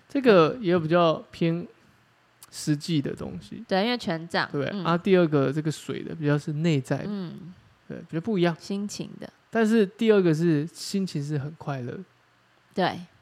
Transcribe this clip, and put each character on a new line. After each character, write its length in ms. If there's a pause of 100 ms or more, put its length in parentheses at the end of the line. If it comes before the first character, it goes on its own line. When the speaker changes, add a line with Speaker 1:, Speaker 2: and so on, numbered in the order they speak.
Speaker 1:
这 100
个 400
也 120
有 80
比 80
较 420
偏 360 (840)
实 260
际 240
的 160
东 240
西。 280
Speaker 2:
对， 180
因 60
为 40
权 320
杖。 240
Speaker 1:
对， 220
Speaker 2:
嗯。 100
Speaker 1:
啊， 140
第 180
二 120
个 260
这 80
个 100
水 300
的 140
比 100
较 100
是 180
内 280
在 160
的。 100
Speaker 2:
嗯。 460 (340)
Speaker 1:
对， 100 (120)
比 60
较 60
不 180
一 20
样。 180
Speaker 2:
心 280
情 220 (100)
的。 100 (220)
Speaker 1:
但 160
是 180
第 260
二 100
个 120
是 340
心 380
情 160
是 160
很 180
快 260
乐。 120 (800)
Speaker 2:
对。 260 (220)